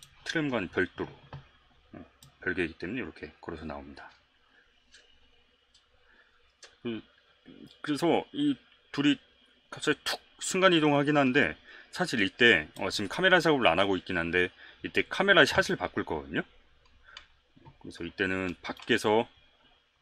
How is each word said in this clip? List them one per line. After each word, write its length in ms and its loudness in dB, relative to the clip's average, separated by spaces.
트램과는 440 -2
별도로, 420 -4
어, 120 -18
별개이기 320 -4
때문에 260 -10
이렇게 400 -14
걸어서 240 -12
나옵니다. 460 -14
그, 180 -8
그래서 520 0
이 220 -2
둘이 260 2
갑자기 340 -4
툭 160 -6
순간 360 2
이동하긴 420 2
한데, 400 2
사실 280 -4
이때, 480 4
어, 120 -4
지금 180 -6
카메라 320 2
작업을 260 2
안 120 4
하고 180 2
있긴 220 -6
한데, 320 0
이때 260 -2
카메라 380 4
샷을 300 0
바꿀 280 -4
거거든요. 380 -6
그래서 240 -14
이때는 580 -4
밖에서 640 0